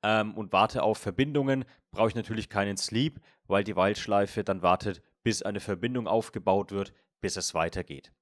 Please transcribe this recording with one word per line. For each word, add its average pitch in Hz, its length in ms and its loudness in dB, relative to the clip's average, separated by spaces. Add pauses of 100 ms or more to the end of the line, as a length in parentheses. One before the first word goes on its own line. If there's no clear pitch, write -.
ähm, 107 320 2
und 104 160 -8
warte 98 320 4
auf 107 140 2
Verbindungen, 135 640 0 (280)
brauche 113 180 2
ich 107 60 -6
natürlich 110 340 -6
keinen 101 260 0
Sleep, 131 460 -2 (260)
weil 98 160 2
die 95 140 -4
While-Schleife 101 680 2
dann 95 180 -2
wartet, 90 400 2 (220)
bis 110 200 0
eine 101 180 -4
Verbindung 110 480 -4
aufgebaut 98 640 0
wird, 98 180 -4 (300)
bis 95 160 -4
es - 160 -4
weitergeht. 82 580 -4 (100)